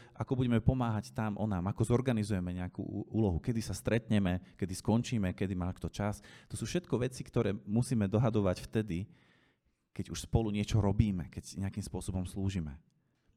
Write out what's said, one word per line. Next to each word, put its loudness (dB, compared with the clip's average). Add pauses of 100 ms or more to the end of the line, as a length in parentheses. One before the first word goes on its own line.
(120)
ako -2
budeme 4
pomáhať 2
tam, -2
onám, 0
ako 0
zorganizujeme 0
nejakú -6
ú-, -6
úlohu, 2
kedy -2
sa -6
stretneme, 2 (160)
kedy -4
skončíme, 0
kedy -2
má -2
kto -6
čas. -4 (240)
To -12
sú -6
všetko -2
veci, -4
ktoré 2 (120)
musíme 2
dohadovať 2
vtedy, -2 (880)
keď -6
už -8
spolu 2
niečo 2
robíme, 2
keď -6
nejakým -6
spôsobom -4
slúžime. -4 (580)